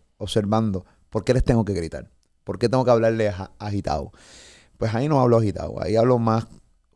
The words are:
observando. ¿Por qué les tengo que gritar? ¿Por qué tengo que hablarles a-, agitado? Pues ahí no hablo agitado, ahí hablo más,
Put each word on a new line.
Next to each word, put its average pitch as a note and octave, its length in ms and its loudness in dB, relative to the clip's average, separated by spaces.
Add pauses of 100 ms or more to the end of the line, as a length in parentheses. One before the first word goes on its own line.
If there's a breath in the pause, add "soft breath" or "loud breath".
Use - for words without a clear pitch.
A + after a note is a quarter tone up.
(180)
observando. G#2 680 -2 (240 soft breath)
¿Por G#2 160 -6
qué B2+ 80 0
les B2 120 2
tengo A2+ 200 2
que G2+ 80 -4
gritar? E2 380 -8 (340)
¿Por F#2 140 -8
qué A2+ 100 0
tengo B2+ 160 2
que B2 60 2
hablarles A2+ 480 2
a-, F#2+ 200 -12
agitado? F#2 520 -6 (680 loud breath)
Pues G#2+ 180 -4
ahí C3 140 -2
no D3 120 4
hablo A#2+ 160 4
agitado, G#2 460 -2
ahí F#2+ 140 -4
hablo B2 220 4
más, A2+ 280 0 (500)